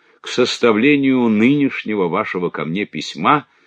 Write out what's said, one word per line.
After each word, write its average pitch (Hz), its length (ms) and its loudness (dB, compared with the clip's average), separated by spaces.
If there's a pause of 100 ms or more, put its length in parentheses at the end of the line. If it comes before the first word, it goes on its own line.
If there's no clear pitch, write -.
(220)
к - 60 -16
составлению 127 1000 2
нынешнего 110 800 0
вашего 90 440 -4
ко 76 140 -6
мне 92 200 -4
письма 101 640 -2 (180)